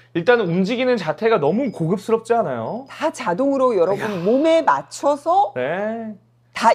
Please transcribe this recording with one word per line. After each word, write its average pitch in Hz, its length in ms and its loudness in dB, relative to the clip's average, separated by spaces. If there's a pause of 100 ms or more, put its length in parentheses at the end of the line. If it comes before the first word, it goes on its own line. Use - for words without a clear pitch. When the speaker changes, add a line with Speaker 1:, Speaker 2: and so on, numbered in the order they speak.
(140)
Speaker 1:
일단은 214 340 2
움직이는 226 480 0
자태가 185 420 0
너무 190 340 0
고급스럽지 208 640 -2
않아요? 170 540 -4
Speaker 2:
다 311 240 -4
자동으로 254 640 0
여러분 196 340 0
Speaker 1:
이야. 175 140 -4
Speaker 2:
몸에 311 380 2
맞춰서 285 920 0
Speaker 1:
네. 208 600 -4 (400)
Speaker 2:
다 226 200 4